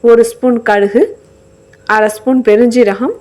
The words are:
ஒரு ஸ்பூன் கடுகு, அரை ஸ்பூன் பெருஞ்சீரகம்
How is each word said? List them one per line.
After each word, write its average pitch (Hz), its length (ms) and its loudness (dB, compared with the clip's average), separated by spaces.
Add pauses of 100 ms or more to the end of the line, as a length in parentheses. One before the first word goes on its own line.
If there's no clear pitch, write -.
(100)
ஒரு 233 200 6
ஸ்பூன் 247 260 -2 (120)
கடுகு, 202 340 0 (920)
அரை 214 220 0
ஸ்பூன் 262 300 -2
பெருஞ்சீரகம் 233 760 0